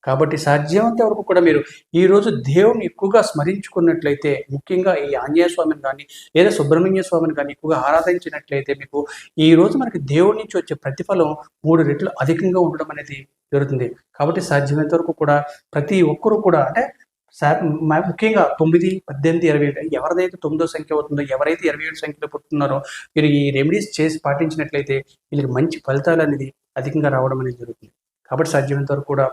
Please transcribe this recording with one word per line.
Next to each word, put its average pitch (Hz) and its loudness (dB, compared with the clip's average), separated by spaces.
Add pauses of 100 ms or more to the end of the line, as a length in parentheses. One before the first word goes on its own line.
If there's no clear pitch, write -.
కాబట్టి 139 0
సాధ్యమైనంత 180 2
వరకు 214 0
కూడా 180 4
మీరు 156 4 (340)
ఈ 175 4
రోజు 202 4 (160)
దేవుణ్ణి 202 4
ఎక్కువగా 190 2
స్మరించుకున్నట్లయితే, 165 0 (200)
ముఖ్యంగా 185 0
ఈ 143 -4
ఆంజనేయ 147 2
స్వామిని 156 -2
కానీ 135 -8 (280)
లేదా 185 6
సుబ్రహ్మణ్య 180 2
స్వామిని 160 -2
కానీ 143 -6
ఎక్కువగా 156 -2
ఆరాధించినట్లయితే, 151 -4
మీకు 139 -8 (380)
ఈ 156 4
రోజు 180 4
మనకి 240 -4
దేవుడి 180 4
నుంచి 214 -10
వచ్చే 160 -6
ప్రతిఫలం 160 -4 (340)
మూడు 165 4
రెట్లు 147 -2
అధికంగా 175 0
ఉండడం 160 -2
అనేది 143 -14 (340)
జరుగుతుంది. 135 -2 (280)
కాబట్టి 165 -2
సాధ్యమైనంత 147 0
వరకు 165 0
కూడా 147 2 (340)
ప్రతి 151 -2 (140)
ఒక్కరూ 214 0
కూడా, 170 4
అంటే 240 -2 (540)
సా-, 147 0 (220)
మ-, 156 2
ముఖ్యంగా 208 0 (100)
తొమ్మిది, 170 2 (160)
పద్దెనిమిది, 165 0
ఇరవై, 147 2 (260)
ఎవరిదైతే 175 -2
తొమ్మిదో 156 -2
సంఖ్య 156 -6
అవుతుందో, 147 -2 (100)
ఎవరైతే 147 -2
ఇరవై 151 -4
ఏడు 160 -12
సంఖ్యలో 151 -8
పుట్టున్నారో, 143 -4 (340)
మీరు 151 2
ఈ 143 2
రెమెడీస్ 156 0
చేసి 156 -2
పాటించినట్లయితే 143 -4 (280)
వీళ్ళకి 135 -4
మంచి 135 -2
ఫలితాలు 156 0
అనేది 135 -4 (280)
అధికంగా 143 -2
రావడం 131 0
అనేది 127 -6
జరుగుతుంది. 120 -18 (380)
కాబట్టి 160 -2
సాధ్యమైనంత 139 0
వరకు 139 -6
కూడా 139 2